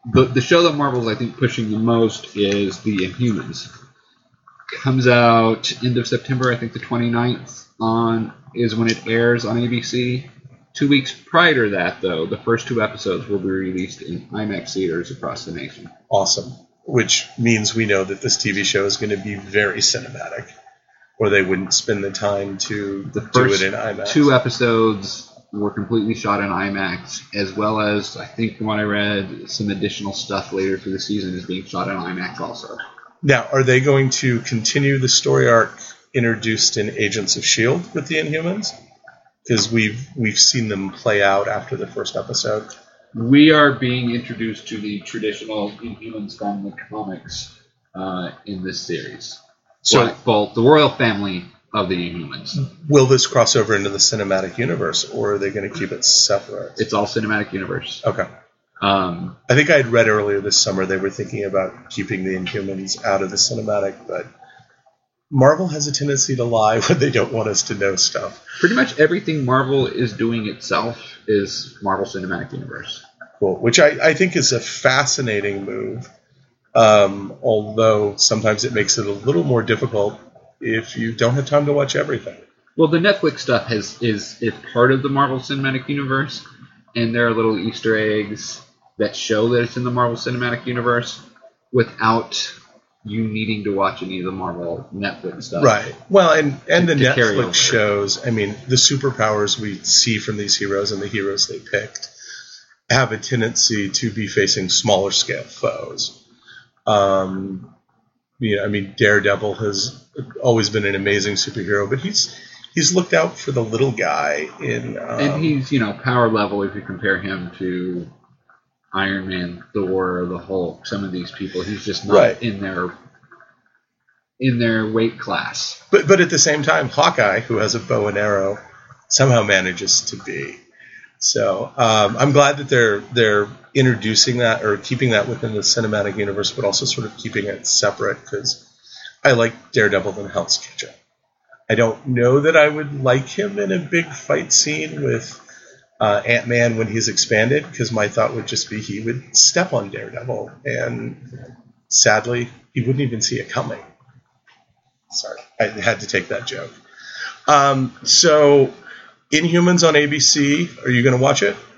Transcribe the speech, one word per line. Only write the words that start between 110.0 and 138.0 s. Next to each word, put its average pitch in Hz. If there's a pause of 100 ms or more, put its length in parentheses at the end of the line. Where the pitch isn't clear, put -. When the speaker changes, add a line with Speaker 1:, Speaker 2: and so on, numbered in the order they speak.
Speaker 2:
always 113
been 107
an 98
amazing 101
superhero, 101
but 131
he's, - (380)
he's 165
looked 175
out 170
for -
the 127
little 113
guy 76 (120)
in, 117
um, 117
Speaker 1:
And 143
he's, 143
you 139
know, 104
power 123
level 104
if 98
you 101
compare 95
him 92
to 90 (840)
Iron 98
Man, 90 (100)
Thor, 92
the 90
Hulk, 90
some 101
of 95
these 90
people. 92
He's 101
just 101
not 101
Speaker 2:
Right. 117
Speaker 1:
in 101
their, 90 (1400)
in 123
their 110
weight 110
class. - (100)
Speaker 2:
But, 165
but 180
at 160
the 151
same 151
time, 151
Hawkeye, 117
who 120
has 107
a 117
bow 110
and 98
arrow, 101 (500)
somehow 127
manages 92 (100)
to -
be. - (600)
So, 107
um, 110
I'm 139
glad 143
that 143
they're, 113
they're 104 (260)
introducing 120
that 113
or 104
keeping 127
that 104
within 113
the 104
cinematic 104
universe, 101
but 123
also 101
sort 117
of -
keeping 101
it 98
separate, -